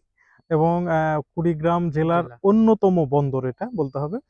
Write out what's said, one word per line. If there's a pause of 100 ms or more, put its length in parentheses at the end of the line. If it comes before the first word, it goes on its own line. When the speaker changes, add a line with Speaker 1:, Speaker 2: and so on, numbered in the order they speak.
(480)
Speaker 1:
এবং,
আহ,
কুড়িগ্রাম
জেলার
Speaker 2:
জেলা।
Speaker 1:
অন্যতম
বন্দর
এটা
বলতে
হবে। (120)